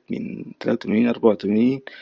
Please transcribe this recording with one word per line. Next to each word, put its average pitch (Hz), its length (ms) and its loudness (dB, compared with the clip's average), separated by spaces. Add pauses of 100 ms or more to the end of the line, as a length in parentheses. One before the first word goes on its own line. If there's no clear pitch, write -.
(100)
من - 340 -8 (160)
تلاتة 117 260 -2
وتمانين، 110 220 2
أربعة 113 220 4
وتمانين، 110 500 2 (220)